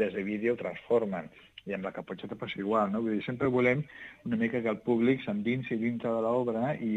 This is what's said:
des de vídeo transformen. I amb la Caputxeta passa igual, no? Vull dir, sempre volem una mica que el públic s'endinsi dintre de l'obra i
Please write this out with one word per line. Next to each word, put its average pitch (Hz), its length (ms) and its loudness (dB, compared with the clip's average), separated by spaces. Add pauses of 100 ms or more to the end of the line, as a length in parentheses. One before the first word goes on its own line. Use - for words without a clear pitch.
des 101 160 0
de 98 80 -2
vídeo 107 320 0
transformen. 92 720 0 (340)
I 98 140 -6
amb 95 100 -4
la 92 80 -6
Caputxeta 98 400 -8
passa 107 240 -8
igual, 104 320 2
no? 113 140 0
Vull 110 100 0
dir, 104 80 0
sempre 127 240 -2
volem 127 380 4 (420)
una 120 100 0
mica 117 240 2
que 113 120 0
el 98 100 -4
públic 123 400 4
s'endinsi 120 560 -2
dintre 117 320 -2
de 113 140 0
l'obra 120 500 0
i 113 220 -2